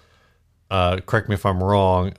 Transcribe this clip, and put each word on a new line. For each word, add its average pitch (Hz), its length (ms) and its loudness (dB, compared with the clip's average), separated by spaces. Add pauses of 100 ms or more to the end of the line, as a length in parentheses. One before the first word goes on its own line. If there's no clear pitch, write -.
(720)
uh, 92 340 0
correct 110 240 -2
me 104 60 -2
if 95 120 -4
I'm 92 160 0
wrong, 95 560 2